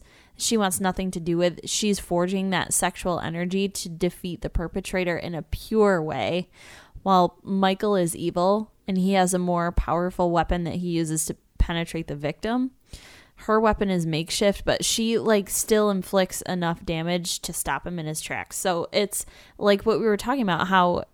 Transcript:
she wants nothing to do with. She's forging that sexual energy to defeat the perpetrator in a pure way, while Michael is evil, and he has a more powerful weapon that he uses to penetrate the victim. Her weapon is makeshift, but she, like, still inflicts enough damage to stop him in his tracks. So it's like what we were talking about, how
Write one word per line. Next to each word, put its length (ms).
she 180
wants 240
nothing 320
to 80
do 180
with. 300
She's 320
forging 520
that 220
sexual 460
energy 500
to 200
defeat 520
the 80
perpetrator 680
in 160
a 80
pure 600
way, 460
while 400
Michael 520
is 200
evil, 560
and 100
he 160
has 200
a 60
more 320
powerful 580
weapon 360
that 100
he 140
uses 360
to 100
penetrate 500
the 80
victim. 560
Her 180
weapon 300
is 160
makeshift, 600
but 180
she, 340
like, 320
still 400
inflicts 540
enough 420
damage 560
to 120
stop 340
him 100
in 100
his 140
tracks. 360
So 340
it's 340
like 280
what 140
we 60
were 120
talking 240
about, 260
how 460